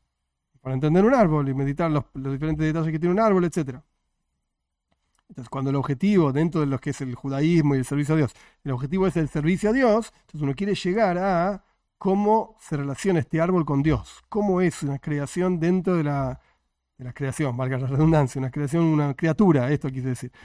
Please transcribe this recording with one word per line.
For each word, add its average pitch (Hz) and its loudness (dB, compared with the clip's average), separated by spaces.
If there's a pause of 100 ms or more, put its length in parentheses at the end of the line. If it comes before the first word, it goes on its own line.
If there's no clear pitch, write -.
(600)
Para 131 -8
entender 156 2
un 254 4
árbol 156 2
y 135 -2
meditar 143 -2
los, 147 0 (100)
los 135 -8
diferentes 156 -4
detalles 160 -2
que 156 -4
tiene 175 0
un 214 2
árbol, 190 4
etcétera. 165 -6 (1400)
Entonces, 131 -16
cuando 135 -4
el 139 0
objetivo, 147 2
dentro 156 0
de 147 0
lo 135 -2
que 147 -6
es - -6
el 127 -6
judaísmo 143 2
y 131 0
el 127 -2
servicio 143 -2
a - 2
Dios, 143 0 (300)
el 139 -6
objetivo 143 -2
es 175 -2
el 156 0
servicio 175 0
a - 2
Dios, 233 2
entonces - -12
uno 139 -2
quiere 196 -2
llegar 185 0
a 185 -2 (320)
cómo 208 0
se - -8
relaciona 143 0
este 156 -2
árbol 175 2
con 143 0
Dios, - -2
cómo 202 0
es 175 0
una 139 -4
creación 165 -2
dentro 180 0
de 165 0
la, 139 -4 (580)
de 127 -16
la 123 -12
creación, 135 -4
valga 131 -4
la 131 -4
redundancia, 143 2
una 131 -4
creación, 147 -2
una 147 2
criatura, 156 2
esto 143 -2
quise 131 -6
decir, 123 -8 (140)